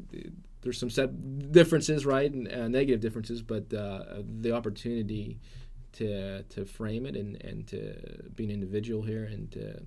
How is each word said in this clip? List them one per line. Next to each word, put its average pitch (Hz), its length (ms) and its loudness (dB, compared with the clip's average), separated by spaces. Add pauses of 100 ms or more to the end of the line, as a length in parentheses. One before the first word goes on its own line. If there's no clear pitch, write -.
(120)
it, - 60 -10
it, - 160 -10 (280)
there's 123 160 -4
some 120 140 -2
set 135 600 -2
differences, 156 540 10
right, 139 260 4
and, 127 200 -4
uh, 117 160 -2
negative 127 340 6
differences, 117 400 -2
but, 110 320 -4
uh, 101 480 -6 (200)
the 117 100 4
opportunity 110 880 -2 (540)
to, 98 500 -4
to - 220 -8
frame 110 400 -4
it 139 100 -6
and, 104 260 -6
and 107 260 -8
to - 280 -8 (400)
be 113 80 -4
an 104 80 -2
individual 104 500 -2
here 110 240 -4
and 107 260 -8
to 104 360 -8